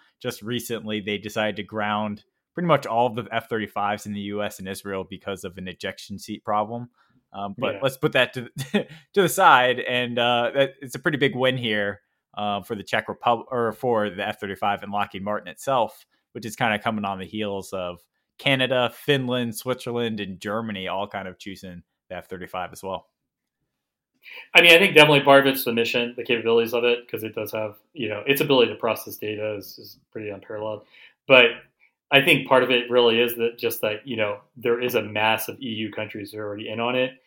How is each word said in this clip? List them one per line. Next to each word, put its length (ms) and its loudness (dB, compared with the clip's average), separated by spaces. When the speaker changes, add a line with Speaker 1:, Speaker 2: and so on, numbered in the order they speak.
Speaker 1:
just 200 -8
recently 600 -6
they 180 -4
decided 380 -4
to 80 -8
ground 600 -4
pretty 120 -4
much 180 2
all 220 2
of 80 -4
the 160 -8
F 180 -4
thirty-fives 580 -4
in 60 -8
the 100 -8
U 200 -6
S 160 -6
and 100 -12
Israel 400 -8
because 360 -10
of 140 -14
an 100 -12
ejection 500 -10
seat 260 -12
problem. 460 -4
Um, 240 -10
but 180 -4
Speaker 2:
Yeah. 80 -12
Speaker 1:
let's 140 -2
put 160 -2
that 220 2
to, 160 -10
<laughs> 0 -
to 100 4
the 60 2
side, 520 6
and, 380 -2
uh, 360 2
that, 160 2
it's 140 -12
a 20 -12
pretty 200 0
big 180 2
win 200 2
here, 440 -2
uh, 260 -4
for 120 -8
the 80 -6
Czech 260 -2
Repub-, 420 0
or 220 0
for 380 -2
the 160 -6
F 140 -6
thirty-five 420 -4
and 80 -12
Lockheed 320 -4
Martin 260 -6
itself, 580 -2
which 140 -12
is 100 -10
kinda 220 0
coming 260 -4
on 140 -4
the 80 -10
heels 460 -6
of 280 -8
Canada, 560 0
Finland, 600 -2
Switzerland, 640 -4
and 220 -8
Germany 480 -6
all 180 -4
kind 220 -8
of 100 -14
choosing 440 -14
the 80 -10
F 120 -12
thirty-five 440 -10
as 100 -18
well. 240 -10
Speaker 2:
I 60 10
mean, 140 10
I 40 10
think 160 4
definitely 260 10
part 260 8
of 80 2
it's 100 -6
the 80 0
mission, 440 -2
the 80 -8
capabilities 500 2
of 80 0
it, 260 2
'cause 140 -8
it 120 -8
does 180 -8
have, 240 -6
you 160 -6
know, 180 -6
its 140 2
ability 320 4
to 60 -10
process 380 -4
data 380 -6
is, 240 -14
is 220 -20
pretty 200 -10
unparalleled. 540 -10
But 220 8
I 100 6
think 260 2
part 160 6
of 60 0
it 200 0
really 300 6
is 160 0
that 220 -2
just 240 -4
that, 240 -4
you 100 -8
know, 240 -2
there 240 0
is 140 0
a 80 2
mass 460 0
of 120 -12
E 60 -10
U 260 -6
countries 380 -10
that 80 -12
are 80 -8
already 220 -10
in 120 -6
on 160 0
it, 160 0